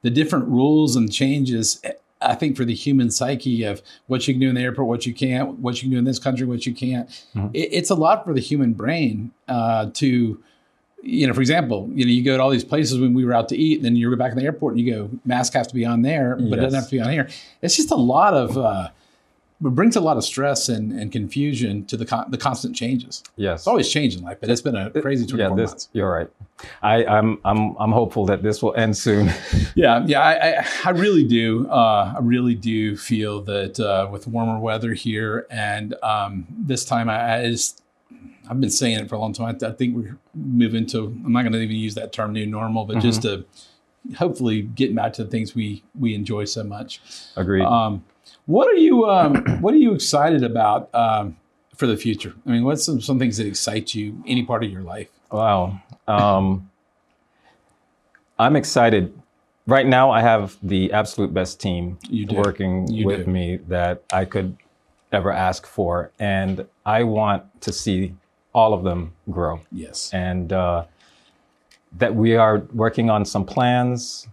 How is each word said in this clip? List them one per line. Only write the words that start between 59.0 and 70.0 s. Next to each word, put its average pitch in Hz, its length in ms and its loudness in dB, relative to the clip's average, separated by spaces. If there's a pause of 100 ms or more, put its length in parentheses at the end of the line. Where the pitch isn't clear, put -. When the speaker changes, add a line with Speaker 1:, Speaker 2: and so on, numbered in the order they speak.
Speaker 2:
Right 131 200 4
now, 131 240 6
I 113 100 4
have 110 420 4
the 95 300 0
absolute 104 400 0
best 92 280 -4
team 90 380 -4 (120)
Speaker 1:
You 107 160 -4
do. 104 100 -2
Speaker 2:
working 95 520 0
Speaker 1:
You 110 180 -2
Speaker 2:
with 98 200 -2
Speaker 1:
do. 92 40 -2
Speaker 2:
me 90 260 -2 (120)
that 87 340 -2 (100)
I 95 120 0
could 92 320 -4 (560)
ever 98 200 0
ask 92 340 -2
for. 87 520 -4
And 95 480 -2 (180)
I 113 200 2
want 107 400 0 (180)
to 101 100 -6
see 92 420 -2 (380)
all 110 220 6
of 90 100 -2
them 87 280 -2 (180)
grow. 82 300 -4 (120)
Speaker 1:
Yes. - 400 -12